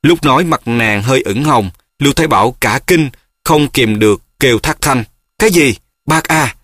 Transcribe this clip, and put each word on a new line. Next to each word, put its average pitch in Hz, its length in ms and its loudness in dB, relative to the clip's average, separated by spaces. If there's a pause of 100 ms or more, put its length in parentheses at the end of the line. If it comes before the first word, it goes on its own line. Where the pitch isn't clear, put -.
Lúc 165 220 0
nói 147 200 2
mặt 160 200 -2
nàng 113 380 -2
hơi 131 200 0
ửng 110 220 -4
hồng, 117 260 0 (280)
Lưu 143 140 0
Thái 160 140 -2
Bảo 113 340 0
cả 117 260 -2
kinh, 165 240 0 (340)
không 151 240 0
kìm 110 300 0
được 107 240 2 (180)
kêu 120 180 2
thất - 220 -4
thanh, 127 240 -2 (340)
"Cái 220 120 2
gì? 147 240 2 (320)
Bạc 156 220 -2
à?" 156 360 -2